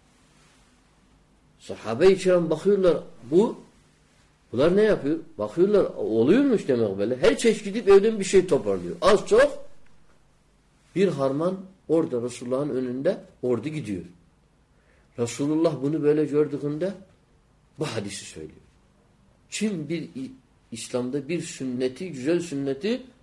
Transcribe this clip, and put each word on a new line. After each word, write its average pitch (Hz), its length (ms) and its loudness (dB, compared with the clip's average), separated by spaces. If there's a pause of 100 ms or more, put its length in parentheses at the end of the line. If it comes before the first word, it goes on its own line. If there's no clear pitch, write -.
(1600)
Sahabe-i 117 580 2
kiram 180 320 2
bakıyorlar, 185 480 2 (340)
bu, 185 280 4 (920)
bunlar 151 240 2
ne 208 60 4
yapıyor? 165 380 0 (180)
Bakıyorlar, 170 480 2
oluyormuş 156 840 2
demek 113 300 0
böyle. 110 200 -2
Her 190 200 4
çeşit - 260 2
gidip 202 260 -2
evden 202 300 6
bir 190 40 -4
şey 190 240 4
toparlıyor. 98 540 -2
Az 190 260 4
çok - 380 4 (1300)
bir 190 120 2
harman 147 500 -2 (300)
orada 139 340 0
Resulullah'ın 127 480 -6
önünde 131 480 -4 (240)
ordu 123 280 -2
gidiyor. 104 340 -8 (1160)
Resulullah 143 600 -2
bunu 147 220 -2
böyle 151 220 2
gördüğünde 147 680 -2 (840)
bu 151 60 -6
hadisi 110 400 -10
söylüyor. - 340 -16 (920)
Kim 180 400 -6
bir 165 120 -6
i-, - 300 -12 (400)
İslam'da 127 580 -6
bir 165 120 -4
sünneti, 131 680 -6
güzel 147 280 -2
sünneti 143 640 -4 (220)